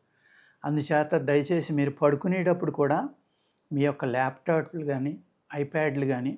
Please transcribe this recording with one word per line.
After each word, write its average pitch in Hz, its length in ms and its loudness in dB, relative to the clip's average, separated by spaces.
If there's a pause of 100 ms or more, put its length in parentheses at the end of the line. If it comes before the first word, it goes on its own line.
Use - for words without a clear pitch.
(640)
అందుచేత 151 500 0
దయచేసి 147 580 0
మీరు 143 180 2
పడుకునేటప్పుడు 170 800 2
కూడా 151 380 0 (640)
మీ 139 80 0
యొక్క 143 240 0
ల్యాప్‌టాప్లు 143 800 -2
కానీ, 139 340 -4 (360)
ఐప్యాడ్లు 143 500 -2
కానీ, 131 320 -2